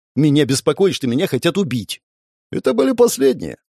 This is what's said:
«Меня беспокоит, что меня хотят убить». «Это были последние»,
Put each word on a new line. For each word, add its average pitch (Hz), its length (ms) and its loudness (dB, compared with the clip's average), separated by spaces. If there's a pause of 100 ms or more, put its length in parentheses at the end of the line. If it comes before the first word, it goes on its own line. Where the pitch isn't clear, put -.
(140)
«Меня 143 300 4
беспокоит, 147 500 0
что - 140 -4
меня 139 180 -2
хотят 170 320 -2
убить». 127 420 -6 (520)
«Это - 200 -2
были 262 200 2
последние», 240 680 0 (180)